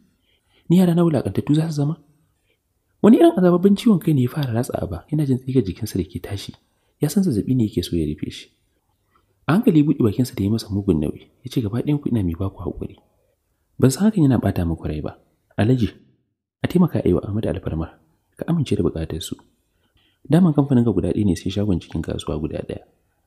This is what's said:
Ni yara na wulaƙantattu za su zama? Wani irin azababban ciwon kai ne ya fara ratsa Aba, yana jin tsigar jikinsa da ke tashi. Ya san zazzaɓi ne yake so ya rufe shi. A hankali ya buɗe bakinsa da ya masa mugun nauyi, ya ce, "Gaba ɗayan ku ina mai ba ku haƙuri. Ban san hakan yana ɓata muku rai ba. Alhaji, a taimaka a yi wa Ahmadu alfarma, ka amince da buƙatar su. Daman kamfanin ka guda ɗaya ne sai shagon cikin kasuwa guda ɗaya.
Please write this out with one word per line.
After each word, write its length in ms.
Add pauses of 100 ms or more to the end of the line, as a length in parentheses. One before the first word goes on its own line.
(720)
Ni 80
yara 160
na 80
wulaƙantattu 520
za 120
su 160
zama? 160 (1040)
Wani 160
irin 160
azababban 400
ciwon 240
kai 160
ne 80
ya 80
fara 240
ratsa 240
Aba, 320
yana 160
jin 160
tsigar 240
jikinsa 320
da 80
ke 160
tashi. 300 (480)
Ya 100
san 120
zazzaɓi 320
ne 120
yake 160
so 140
ya 100
rufe 240
shi. 160 (1000)
A 60
hankali 260
ya 60
buɗe 180
bakinsa 320
da 80
ya 60
masa 220
mugun 320
nauyi, 240 (160)
ya 80
ce, 100
"Gaba 220
ɗayan 180
ku 80
ina 140
mai 160
ba 100
ku 140
haƙuri. 320 (840)
Ban 140
san 180
hakan 160
yana 140
ɓata 260
muku 220
rai 160
ba. 160 (400)
Alhaji, 320 (720)
a 40
taimaka 360
a 40
yi 60
wa 80
Ahmadu 300
alfarma, 480 (400)
ka 80
amince 280
da 80
buƙatar 380
su. 140 (880)
Daman 300
kamfanin 280
ka 80
guda 220
ɗaya 120
ne 100
sai 180
shagon 260
cikin 220
kasuwa 400
guda 240
ɗaya. 220 (400)